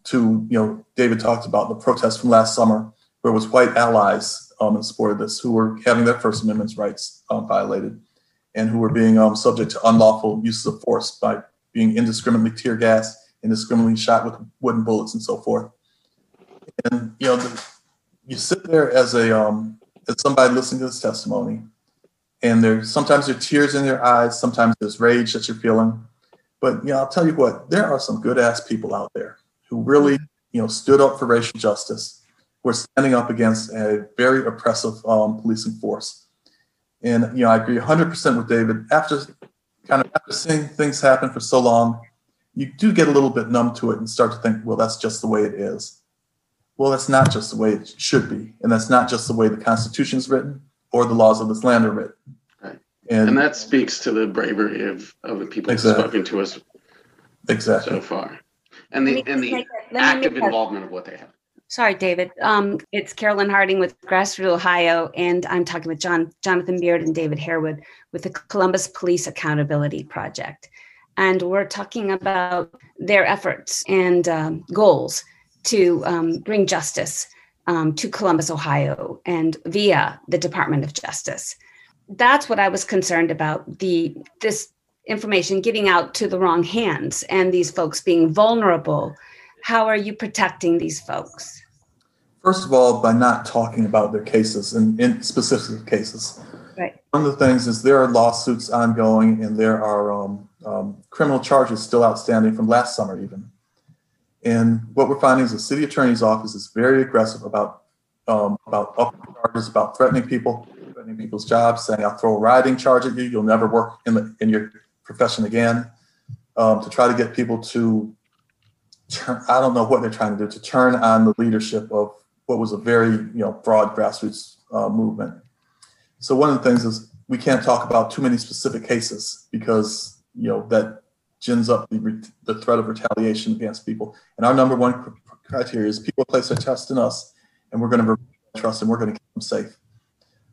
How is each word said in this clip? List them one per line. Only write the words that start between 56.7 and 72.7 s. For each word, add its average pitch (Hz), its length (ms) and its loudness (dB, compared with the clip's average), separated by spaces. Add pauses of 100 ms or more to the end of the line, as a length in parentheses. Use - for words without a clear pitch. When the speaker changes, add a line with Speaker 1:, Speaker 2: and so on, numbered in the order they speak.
Speaker 1:
Exactly. 110 440 -2
Speaker 2:
so 95 80 -4
far. - 380 -10 (520)
And 269 160 0
the, 247 80 0
Speaker 3:
Let 262 100 -4
me - 80 -6
Speaker 2:
and 262 100 -2
the 233 80 -6
Speaker 3:
make 247 140 -6
a, - 280 -16
let - 0 -
me 247 60 -4
Speaker 2:
active 262 340 0
Speaker 3:
make 226 100 -4
a - 20 0
Speaker 2:
involvement 107 400 -4
of 90 60 -18
what 90 140 -12
they - 120 -18
have. - 120 -20 (400)
Speaker 3:
Sorry, 214 260 0
David. 180 340 -2 (100)
Um, 202 380 0 (140)
it's 202 220 -8
Carolyn 202 360 -2
Harding 196 300 2
with 180 220 -2
Grassroots 190 440 0
Ohio, 170 720 2
and 175 320 0
I'm 175 180 -2
talking 165 220 -8
with 160 120 -8
John, 165 320 -2 (120)
Jonathan 180 360 -2
Beard 175 220 0
and 160 140 -4
David 151 240 -4
Harewood 156 420 -6 (300)
with 170 100 -10
the 185 80 -10
Columbus 185 600 -2
Police 180 360 -2
Accountability 147 800 -4
Project. - 640 -12 (480)
And 190 260 2
we're 190 240 -2
talking 202 440 -8
about 180 600 -4 (240)